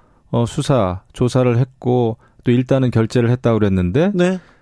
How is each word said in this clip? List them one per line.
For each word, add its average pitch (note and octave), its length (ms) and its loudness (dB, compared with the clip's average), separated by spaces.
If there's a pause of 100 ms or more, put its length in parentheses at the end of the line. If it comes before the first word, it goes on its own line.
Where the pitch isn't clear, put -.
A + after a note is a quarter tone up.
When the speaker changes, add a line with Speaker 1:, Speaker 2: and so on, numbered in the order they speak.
(320)
Speaker 1:
어, A#2 140 0
수사, A2 560 -2 (100)
조사를 B2 460 0
했고 B2 580 -2 (260)
또 - 80 -2
일단은 B2+ 400 0
결재를 A2+ 400 0
했다고 A#2+ 300 0
그랬는데 G2 540 0
Speaker 2:
네. F3+ 260 0 (220)